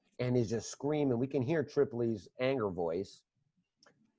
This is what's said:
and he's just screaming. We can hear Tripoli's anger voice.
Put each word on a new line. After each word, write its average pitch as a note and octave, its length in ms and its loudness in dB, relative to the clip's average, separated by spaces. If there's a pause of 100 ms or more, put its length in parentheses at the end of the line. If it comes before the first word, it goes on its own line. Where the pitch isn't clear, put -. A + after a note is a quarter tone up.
(180)
and B2 160 0
he's A#2+ 140 4
just A2 220 -4
screaming. C#3+ 480 0
We C3 80 0
can C3+ 160 -2
hear D3+ 200 2
Tripoli's A#2 640 0 (140)
anger B2+ 300 0
voice. E2+ 500 -4 (1000)